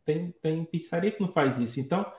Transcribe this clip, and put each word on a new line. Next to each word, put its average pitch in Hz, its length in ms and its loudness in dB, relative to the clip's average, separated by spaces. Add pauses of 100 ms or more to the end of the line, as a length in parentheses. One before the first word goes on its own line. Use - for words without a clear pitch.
Tem, 170 260 0 (120)
tem 160 200 0
pizzaria 170 460 -2
que 208 120 -2
não 185 100 0
faz 135 260 4
isso. 120 220 -2
Então, 180 260 0 (140)